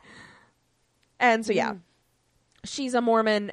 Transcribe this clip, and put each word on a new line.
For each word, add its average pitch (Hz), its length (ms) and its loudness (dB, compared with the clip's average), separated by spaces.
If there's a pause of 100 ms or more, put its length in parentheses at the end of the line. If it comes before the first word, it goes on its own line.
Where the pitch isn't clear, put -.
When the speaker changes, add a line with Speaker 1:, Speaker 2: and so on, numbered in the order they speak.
(1200)
Speaker 1:
And 226 260 2
so, 220 80 0
yeah. 151 200 0
Speaker 2:
Mm. 185 60 -14 (840)
Speaker 1:
She's 254 300 -8
a 240 80 2
Mormon, 220 520 2